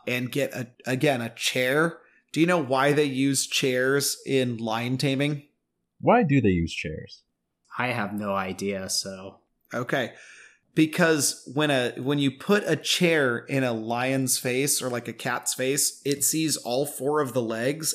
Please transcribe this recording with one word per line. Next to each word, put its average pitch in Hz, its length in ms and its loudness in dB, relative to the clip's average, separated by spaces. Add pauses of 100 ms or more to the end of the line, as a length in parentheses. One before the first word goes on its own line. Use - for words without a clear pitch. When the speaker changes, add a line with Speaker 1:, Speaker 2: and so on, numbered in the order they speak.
Speaker 1:
and 123 240 -2
get 135 240 -2
a, 120 140 -8 (180)
again, 131 340 0
a 113 80 -6
chair. 139 720 0 (340)
Do 147 60 0
you 160 80 6
know 175 160 2
why 135 300 4
they 147 120 4
use 135 400 0
chairs 131 800 0
in 127 320 0
lion 117 400 -2
taming? 143 460 0 (560)
Speaker 2:
Why 220 240 4
do 143 180 4
they 107 80 4
use 85 240 2
chairs? - 480 -10 (560)
Speaker 3:
I 127 100 0
have 110 260 -4
no 104 200 -4
idea, 95 560 -4
so. 95 500 -8 (340)
Speaker 1:
Okay. 127 400 -4 (600)
Because 160 800 2
when 151 160 2
a, 127 280 2
when 139 200 0
you 139 140 2
put 202 340 0
a 160 120 2
chair 147 600 2
in 135 240 -2
a 123 100 0
lion's 120 680 -2
face 135 420 0
or, 131 80 -4
like, 120 180 -4
a 117 60 -8
cat's - 400 -6
face, 135 520 -2
it 139 180 0
sees 156 340 0
all 127 280 -2
four 143 360 -2
of 127 120 -2
the 123 80 0
legs 123 540 -2